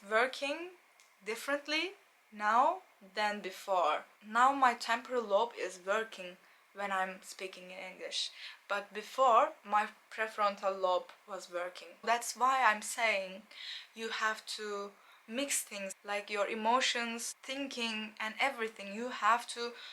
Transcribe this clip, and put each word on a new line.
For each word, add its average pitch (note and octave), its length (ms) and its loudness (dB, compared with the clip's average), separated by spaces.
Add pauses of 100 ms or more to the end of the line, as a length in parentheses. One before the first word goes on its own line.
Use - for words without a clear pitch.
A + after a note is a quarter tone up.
(100)
working C#4 600 0 (560)
differently C#4+ 640 -2 (400)
now A#3 520 4 (320)
than G#3 240 0
before. F3+ 640 0 (220)
Now B3 260 6
my C4 200 4
temporal A#3+ 500 -2
lobe G#3 360 2
is F#3 260 -6
working F#3+ 520 -4 (380)
when G3 160 -6
I'm F#3+ 300 -2
speaking F#3 440 -12
in F#3 280 -14
English. - 380 -6 (360)
But G3+ 260 -4
before, B3 560 6 (140)
my G#3+ 220 2 (260)
prefrontal G3+ 680 0
lobe F3+ 320 2 (160)
was F#3+ 260 -10
working. F3+ 360 -8 (140)
That's A#3 320 0
why B3+ 280 4
I'm G#3+ 180 4
saying G3+ 640 -2 (520)
you A3+ 140 -6
have A3 360 -2 (120)
to G3+ 340 -8 (360)
mix C#4 340 -2
things, G3 320 -10 (120)
like G3+ 240 -4
your G3+ 180 0
emotions, A#3 960 0
thinking, A#3 760 -6
and G#3+ 200 -4
everything. A3 540 -4
You A#3+ 160 -6
have A3+ 400 2
to A#3+ 220 -6 (220)